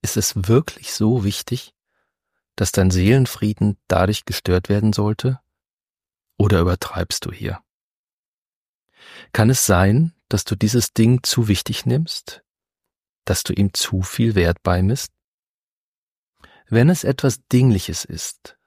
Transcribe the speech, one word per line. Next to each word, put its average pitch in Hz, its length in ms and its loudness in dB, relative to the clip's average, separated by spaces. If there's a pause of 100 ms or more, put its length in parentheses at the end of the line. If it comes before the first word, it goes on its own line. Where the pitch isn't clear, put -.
Ist - 160 -6
es 98 320 -2
wirklich - 440 0
so 110 320 0
wichtig, - 500 -6 (800)
dass - 160 -2
dein 92 180 2
Seelenfrieden 104 880 2 (100)
dadurch 92 360 0
gestört 92 440 -2
werden 104 240 2
sollte? 107 480 -2 (1000)
Oder 101 220 2
übertreibst 90 640 -4
du - 80 -10
hier? - 300 -10 (1700)
Kann 110 180 4
es 131 160 0
sein, 104 460 4 (160)
dass - 160 -2
du - 120 -4
dieses 110 360 0
Ding 117 300 4
zu 113 260 -2
wichtig - 380 -2
nimmst, - 580 -6 (800)
dass - 180 -4
du - 100 -6
ihm 98 220 0
zu - 280 -4
viel 113 320 -2
Wert 85 280 0
beimisst? 92 500 0 (1600)
Wenn 120 220 4
es 180 140 0
etwas - 440 -2
Dingliches 117 560 2
ist - 640 -14